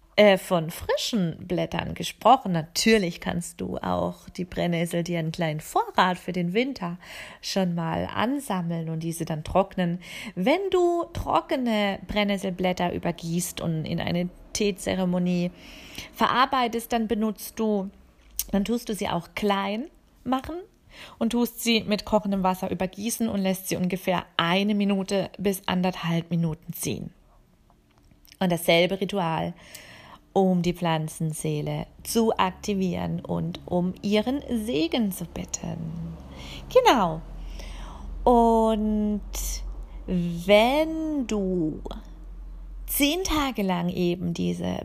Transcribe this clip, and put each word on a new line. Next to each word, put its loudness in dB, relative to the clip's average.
äh, 10
von 0
frischen -2
Blättern -2
gesprochen. 4
Natürlich 2
kannst -6
du -6
auch -2
die -6
Brennnessel 0
dir -2
einen -2
kleinen -2
Vorrat 2
für -8
den -2
Winter -2
schon 0
mal -2
ansammeln -2
und -4
diese -4
dann -4
trocknen. 2
Wenn 4
du 4
trockene -2
Brennnesselblätter -2
übergießt -4
und -2
in -4
eine -2
Teezeremonie 0
verarbeitest, 2
dann 0
benutzt -2
du, 0
dann 2
tust -2
du -2
sie -4
auch -4
klein 0
machen -2
und 0
tust 0
sie 4
mit -2
kochendem 2
Wasser 0
übergießen -2
und 0
lässt 0
sie -2
ungefähr 0
eine 2
Minute 0
bis 0
anderthalb 0
Minuten -2
ziehen. -6
Und 4
dasselbe 4
Ritual, -2
um 4
die 0
Pflanzenseele -2
zu 2
aktivieren 0
und -2
um 0
ihren 2
Segen 0
zu -8
bitten. -8
Genau. 6
Und 4
wenn 2
du -2
zehn 2
Tage 0
lang 0
eben 0
diese -2